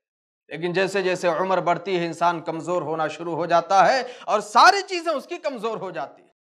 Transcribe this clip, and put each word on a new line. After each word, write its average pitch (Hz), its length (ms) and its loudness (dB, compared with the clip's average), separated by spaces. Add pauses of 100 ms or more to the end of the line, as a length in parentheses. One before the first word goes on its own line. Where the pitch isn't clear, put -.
(520)
लेकिन 165 220 -4
जैसे 190 300 0
जैसे 180 240 0
उम्र 180 340 0
बढ़ती 175 360 -2
है, 170 80 -2
इंसान 170 360 -2
कमजोर 165 420 -4
होना 156 240 -2
शुरू 170 280 -8
हो 170 120 -4
जाता 170 360 4
है 240 340 2 (100)
और 208 140 0
सारी 359 400 6
चीजें 349 300 -4
उसकी 311 260 -6
कमजोर 233 400 -6
हो 185 140 -10
जाती 156 300 -10
हैं। - 80 -20 (220)